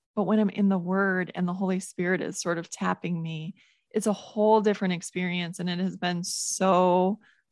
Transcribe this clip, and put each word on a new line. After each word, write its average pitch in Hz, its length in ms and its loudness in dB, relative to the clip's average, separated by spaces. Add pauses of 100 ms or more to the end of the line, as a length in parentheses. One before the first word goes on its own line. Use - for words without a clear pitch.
(140)
But 208 100 -2
when 208 140 2
I'm 208 120 4
in 202 180 2
the 196 100 2
word 185 560 0
and 180 140 0
the 175 60 -2
Holy 185 260 -2
Spirit 180 400 -2
is - 200 -6
sort 170 180 -2
of 165 120 -8
tapping 180 500 -4
me, 160 340 -8 (360)
it's 214 160 -2
a 214 60 2
whole 214 480 4
different 202 340 0
experience. 175 640 -4
And 180 100 -4
it 175 120 -2
has 185 160 -4
been 175 260 -2
so 185 960 2 (340)